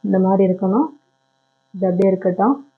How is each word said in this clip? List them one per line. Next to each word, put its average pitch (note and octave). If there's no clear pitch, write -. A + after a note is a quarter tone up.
இந்த G3
மாதிரி F#3+
இருக்கணும். G3
இது F#3
அப்படியே F#3+
இருக்கட்டும். F#3+